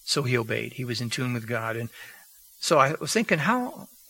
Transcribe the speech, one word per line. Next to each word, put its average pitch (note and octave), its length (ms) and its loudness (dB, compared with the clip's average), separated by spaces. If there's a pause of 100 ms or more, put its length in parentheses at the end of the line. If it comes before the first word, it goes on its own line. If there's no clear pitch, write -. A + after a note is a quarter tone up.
So - 180 0
he B2+ 140 0
obeyed. A2+ 380 -2
He C3 100 -8
was A#2 160 -4
in A#2 100 -4
tune B2+ 220 -2
with A2+ 160 -6
God. A2+ 280 -2
And A2+ 120 -6 (720)
so - 180 4
I C#3 220 6
was - 120 -4
thinking, G3 280 4
how, B3 480 0 (220)